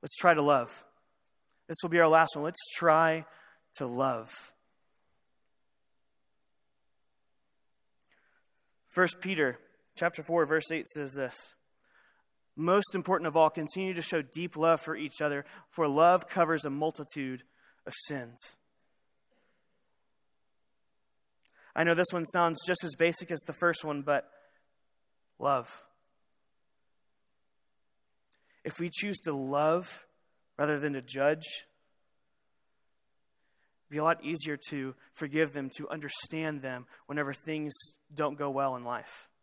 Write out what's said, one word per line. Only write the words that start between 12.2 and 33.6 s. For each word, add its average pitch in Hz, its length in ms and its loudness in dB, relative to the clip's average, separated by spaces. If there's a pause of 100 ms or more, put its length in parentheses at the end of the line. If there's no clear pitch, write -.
"Most 185 400 2
important 175 320 0
of 151 80 0
all, 156 140 8
continue 185 440 -4
to 170 80 -6
show 165 200 -2
deep 160 340 -8
love 160 240 4
for 156 160 -8
each 139 240 -10
other, 143 240 -2 (260)
for 160 160 0
love 170 400 6
covers 160 380 0
a 147 60 -4
multitude 139 760 -6 (420)
of - 60 -10 (140)
sins." 123 320 -8 (3500)
I 165 80 2
know 170 100 4
this 175 180 2
one 175 120 -2
sounds 165 420 2
just 175 160 0
as 160 140 -6
basic 170 340 0
as 160 160 -6
the 160 60 -10
first 170 320 0
one, 147 180 -4
but 143 260 0 (1120)
love. 131 420 -2 (2750)
If - 160 -8
we 170 100 -4
choose 202 360 -4
to 160 80 -2
love 147 720 0 (500)
rather 147 220 0
than 143 140 -2
to 135 100 -6
judge, 139 420 0 (2500)